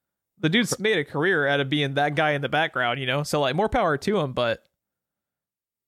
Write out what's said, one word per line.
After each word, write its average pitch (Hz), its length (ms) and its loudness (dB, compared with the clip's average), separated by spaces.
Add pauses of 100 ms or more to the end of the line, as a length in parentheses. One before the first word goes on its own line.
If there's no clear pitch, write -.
(400)
the 156 100 0
dude's 220 300 0
made 208 180 0
a 147 60 0
career 151 440 0
out 143 120 2
of 135 100 -2
being 139 240 -2
that 143 220 0
guy 151 160 2
in 143 100 -2
the 131 80 -4
background, 135 500 -2
you 135 60 -4
know? 131 160 0
So, 151 180 -2
like, 139 160 0
more 208 140 0
power 175 280 2
to 202 220 0
him, 135 140 -2
but 120 300 -2 (1200)